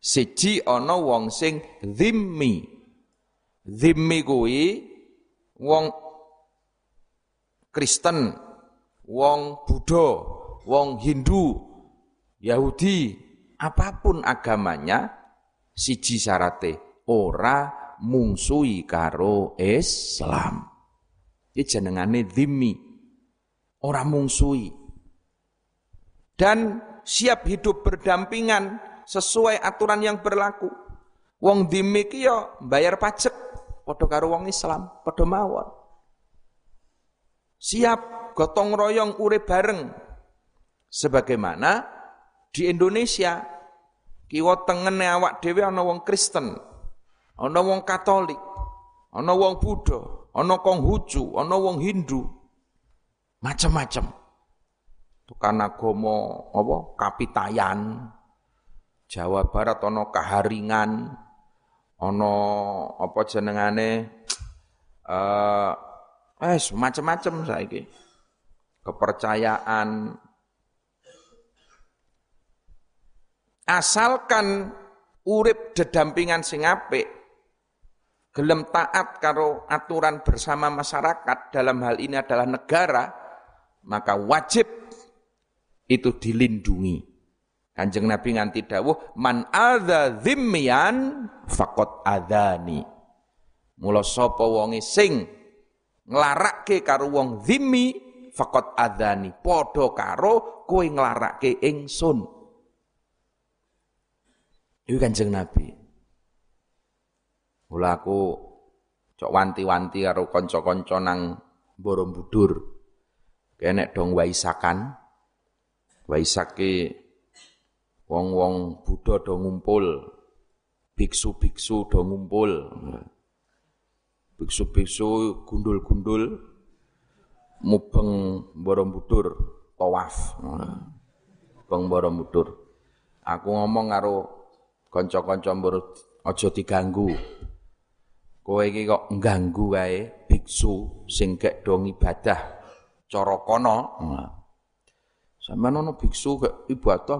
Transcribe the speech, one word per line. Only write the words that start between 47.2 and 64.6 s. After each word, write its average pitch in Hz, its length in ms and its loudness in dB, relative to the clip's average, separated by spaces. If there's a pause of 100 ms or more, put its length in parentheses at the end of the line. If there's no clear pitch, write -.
ana 143 240 0
wong 190 240 2
Katolik, 185 560 0 (720)
ana 156 240 0
wong 185 240 4
Buddha, - 720 -2
ana 180 320 2
Konghucu, 170 720 2
ana 170 240 0
wong 185 240 0
Hindu. 143 400 -2 (1200)
Macem-macem. 139 640 0 (1200)
Tekan 107 320 0
agama 107 960 -2
apa? 127 400 0
Kapitayan. 104 1120 -2 (960)
Jawa 95 480 -2
Barat 110 320 0
ana 107 240 -2
Kaharingan, 107 1040 0 (880)
ana 101 340 0 (640)
apa 92 320 -2
jenengane, 104 600 0 (1160)